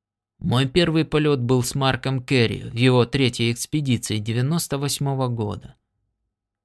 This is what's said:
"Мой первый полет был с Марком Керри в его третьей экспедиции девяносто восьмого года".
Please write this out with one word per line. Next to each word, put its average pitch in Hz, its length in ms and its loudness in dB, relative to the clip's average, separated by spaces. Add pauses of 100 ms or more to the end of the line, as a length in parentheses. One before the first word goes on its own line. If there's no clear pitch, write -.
(400)
"Мой 123 260 2
первый 160 380 2
полет 151 360 2
был 123 220 2
с - 140 -4
Марком 135 480 -2
Керри 113 460 0
в 120 40 -12
его 123 320 4
третьей 120 460 0
экспедиции 123 680 -2
девяносто 127 600 -2
восьмого 139 500 -2
года". 110 480 -6 (880)